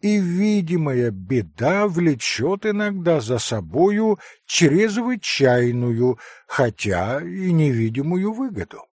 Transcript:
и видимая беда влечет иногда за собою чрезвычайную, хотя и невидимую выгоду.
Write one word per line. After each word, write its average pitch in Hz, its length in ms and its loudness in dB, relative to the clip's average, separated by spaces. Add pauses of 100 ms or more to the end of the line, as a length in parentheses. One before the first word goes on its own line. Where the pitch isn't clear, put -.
и 208 160 2
видимая 175 920 0
беда 117 760 -2
влечет 170 760 -2
иногда 196 540 0
за 117 180 -2
собою 180 800 0 (280)
чрезвычайную, 127 1700 2 (280)
хотя 107 760 -2
и 180 280 -4
невидимую 151 840 0
выгоду. 220 600 -8